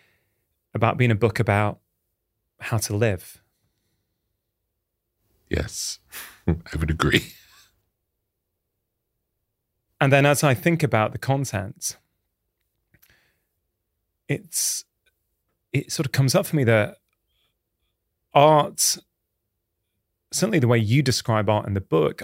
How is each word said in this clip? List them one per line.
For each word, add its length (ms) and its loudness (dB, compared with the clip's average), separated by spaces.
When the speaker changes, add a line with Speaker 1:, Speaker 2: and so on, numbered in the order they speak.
Speaker 1:
about 220 0
being 140 2
a 40 2
book 240 0
about 420 0
how 180 -4
to 180 -4
live. 460 -4
Speaker 2:
Yes, 480 -6
<laughs> 240 -8
I 300 -4
would 120 -2
agree. 440 0
Speaker 1:
And 100 2
then 140 6
as 180 2
I 120 4
think 280 0
about 300 0
the 60 -12
content, 800 -6
it's, 560 -6
it 200 -4
sort 140 -4
of 60 -6
comes 220 2
up 120 0
for 100 -4
me 80 2
that 320 2
art, 640 2
certainly 280 -2
the 100 2
way 100 4
you 240 2
describe 460 0
art 180 0
in 60 -4
the 80 -2
book, 440 -2